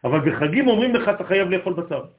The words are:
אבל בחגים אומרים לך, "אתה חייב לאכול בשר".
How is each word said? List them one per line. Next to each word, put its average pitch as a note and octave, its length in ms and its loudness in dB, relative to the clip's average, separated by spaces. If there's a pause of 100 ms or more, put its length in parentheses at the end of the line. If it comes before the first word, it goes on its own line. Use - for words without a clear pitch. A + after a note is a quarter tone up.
אבל C#3 160 0
בחגים D#3+ 480 0
אומרים A#3 280 2
לך, - 140 0
"אתה G3+ 140 -2
חייב F#3+ 260 0
לאכול F#3 240 -2
בשר". D3+ 320 -6 (140)